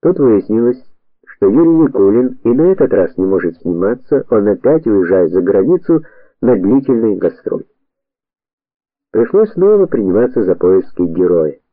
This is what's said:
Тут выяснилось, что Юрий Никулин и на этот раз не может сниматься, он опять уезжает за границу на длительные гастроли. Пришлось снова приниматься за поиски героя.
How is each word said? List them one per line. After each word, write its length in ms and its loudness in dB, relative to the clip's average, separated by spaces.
Тут 160 0
выяснилось, 640 0
что 220 -4
Юрий 380 4
Никулин 580 0
и 60 -2
на 240 2
этот 200 0
раз 240 -2
не 80 -2
может 340 -2
сниматься, 720 -4
он 200 0
опять 400 0
уезжает 420 0
за 100 0
границу 600 0
на 160 2
длительные 600 0
гастроли. 500 -6
Пришлось 400 0
снова 340 2
приниматься 560 -2
за 140 0
поиски 460 0
героя. 580 -2